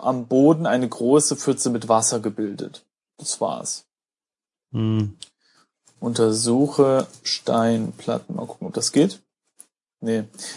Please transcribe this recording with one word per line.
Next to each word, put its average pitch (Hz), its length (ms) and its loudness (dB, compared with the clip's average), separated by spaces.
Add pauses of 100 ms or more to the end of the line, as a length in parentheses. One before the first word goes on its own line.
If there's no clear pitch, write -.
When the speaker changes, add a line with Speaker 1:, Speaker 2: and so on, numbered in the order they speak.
Speaker 1:
am 123 240 -2
Boden 156 360 6
eine 123 240 0
große 139 460 2
Pfütze 135 360 -2
mit 113 180 -4
Wasser 113 320 2
gebildet. 107 640 -8 (340)
Das - 220 -8
war's. - 460 -6 (840)
Speaker 2:
Hm. 110 460 0 (840)
Speaker 1:
Untersuche 120 1120 2 (160)
Steinplatten. 113 1120 -2
Mal 120 100 -8
gucken, - 220 -12
ob - 60 -10
das - 180 -4
geht. 170 280 2 (800)
Nee, 110 220 -2 (340)